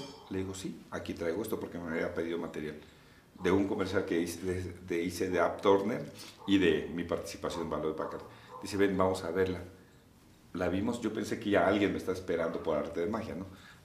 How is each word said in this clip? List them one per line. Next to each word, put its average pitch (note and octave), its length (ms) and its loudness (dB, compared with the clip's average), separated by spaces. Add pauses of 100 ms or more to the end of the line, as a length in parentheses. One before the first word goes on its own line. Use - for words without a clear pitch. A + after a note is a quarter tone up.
(300)
Le F#2+ 100 -4
digo, F#2+ 140 -4
"Sí, F2 280 -8 (100)
aquí - 220 -6
traigo E2+ 280 -2
esto", A2+ 180 -4
porque F#2 180 -8
me E2+ 140 -6
había F2 220 -2
pedido E2+ 240 -2
material D#2+ 380 -6 (680)
de F#2 100 4
un G2 160 6
comercial F#2 380 0
que E2+ 140 2
hice - 220 -2
de, F#2 220 -2 (240)
de, E2+ 160 0
hice F#2 260 -2
de - 100 2
App - 220 2
Turner G#2 500 4 (360)
y G2 100 6
de D#2+ 360 4
mi E2+ 100 -4
participación - 600 -4
en E2 60 -4
Valor D#2 200 -2
de D#2 40 -2 (100)
Packard. D#2+ 180 -6 (400)
Dice, G#2 160 -6
"Ven, F#2+ 200 4
vamos F#2 260 4
a E2+ 80 -4
verla". F2+ 300 2 (920)
La F2 140 -2
vimos, G#2 340 0
yo G#2+ 120 -2
pensé A2 260 -4
que G#2 120 -2
ya F2+ 160 6
alguien G2+ 240 4
me E2 80 -2
está - 120 -2
esperando E2+ 500 -2
por D#2+ 160 0
arte D2+ 240 -2
de E2+ 60 0
magia, G2 280 -4
¿no? F#2 100 -8 (400)